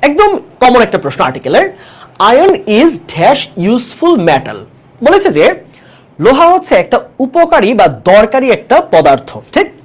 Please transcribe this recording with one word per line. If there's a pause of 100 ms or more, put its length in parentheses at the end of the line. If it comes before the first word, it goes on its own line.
একদম (220)
কমন
একটা
প্রশ্ন
আর্টিকেলের। (520)
Iron (140)
is (200)
dash (320)
useful (140)
metal। (460)
বলেছে
যে (680)
লোহা
হচ্ছে
একটা (180)
উপকারী
বা
দরকারি
একটা (140)
পদার্থ, (220)
ঠিক? (180)